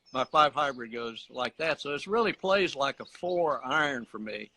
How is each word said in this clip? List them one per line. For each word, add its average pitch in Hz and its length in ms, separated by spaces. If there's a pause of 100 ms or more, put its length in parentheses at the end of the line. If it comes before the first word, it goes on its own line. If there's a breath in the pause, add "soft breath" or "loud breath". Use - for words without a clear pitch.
(120)
my 131 120
five 151 300
hybrid 127 380
goes 117 380
like 123 280
that. 156 220
So 143 140
it's 139 120
really 214 260
plays 190 440
like 139 240
a - 40
four 170 600
iron 139 400
for 110 140
me. 107 380